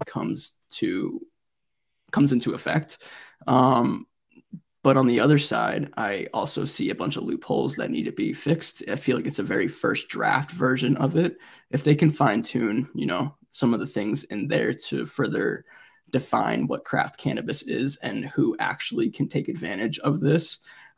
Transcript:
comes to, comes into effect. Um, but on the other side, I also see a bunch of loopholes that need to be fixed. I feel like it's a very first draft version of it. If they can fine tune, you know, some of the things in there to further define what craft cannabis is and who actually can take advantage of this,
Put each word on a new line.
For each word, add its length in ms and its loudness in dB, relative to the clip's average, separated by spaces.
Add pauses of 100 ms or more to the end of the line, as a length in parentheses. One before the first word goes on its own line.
comes 460 -6 (180)
to, 500 -4 (920)
comes 220 4
into 200 0
effect. 440 -2 (500)
Um, 600 6 (760)
but 140 6
on 100 6
the 120 4
other 180 6
side, 580 0
I 380 -4
also 320 -2
see 240 -4
a 60 -4
bunch 220 -4
of 60 -6
loopholes 540 -2
that 140 -4
need 120 -2
to 80 -4
be 220 -2
fixed. 540 -2
I 80 -4
feel 200 0
like 100 -4
it's 140 -4
a 40 -2
very 240 0
first 420 -2
draft 420 0
version 460 2
of 180 0
it. 220 2 (340)
If 120 0
they 120 6
can 160 6
fine 300 2
tune, 520 -2
you 120 -4
know, 300 -2 (140)
some 240 2
of 60 0
the 60 -4
things 400 -4
in 240 -6
there 240 2
to 320 -6
further 600 -2 (460)
define 560 0
what 160 -4
craft 340 -2
cannabis 460 -4
is 340 -4
and 280 -6
who 340 0
actually 500 -2
can 200 -4
take 180 -4
advantage 520 -4
of 200 0
this, 400 0 (380)